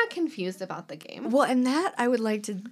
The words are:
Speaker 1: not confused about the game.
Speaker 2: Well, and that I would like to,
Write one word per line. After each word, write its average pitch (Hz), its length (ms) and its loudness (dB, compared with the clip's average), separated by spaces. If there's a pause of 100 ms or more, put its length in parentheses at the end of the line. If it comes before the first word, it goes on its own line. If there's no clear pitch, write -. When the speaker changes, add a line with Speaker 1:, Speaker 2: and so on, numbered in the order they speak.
Speaker 1:
not 453 60 0
confused 190 520 -4
about 180 280 -8
the - 80 -10
game. - 320 -10
Speaker 2:
Well, 262 140 6
and 254 220 4
that 302 320 2
I 240 120 2
would 247 100 4
like 214 240 0
to, 208 140 -6 (140)